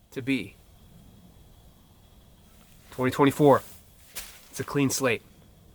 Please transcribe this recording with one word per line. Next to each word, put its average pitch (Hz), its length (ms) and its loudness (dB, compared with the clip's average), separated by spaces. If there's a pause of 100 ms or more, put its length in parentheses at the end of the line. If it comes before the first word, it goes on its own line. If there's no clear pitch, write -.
(120)
to 135 100 -12
be." 117 340 -6 (2250)
Twenty 127 200 -2
twenty-four. 139 500 4 (880)
It's - 120 -12
a - 20 -8
clean 139 260 -2
slate. 123 320 -2 (540)